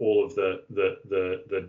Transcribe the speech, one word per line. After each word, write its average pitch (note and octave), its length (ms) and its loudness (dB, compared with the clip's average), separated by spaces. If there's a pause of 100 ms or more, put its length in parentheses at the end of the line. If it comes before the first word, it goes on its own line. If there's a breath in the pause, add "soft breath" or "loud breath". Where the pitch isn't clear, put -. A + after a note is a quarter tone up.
all G#2+ 220 4
of - 120 -6
the, F#2+ 340 -2
the, F#2+ 300 0 (100)
the, F#2 400 -2
the F#2+ 200 -4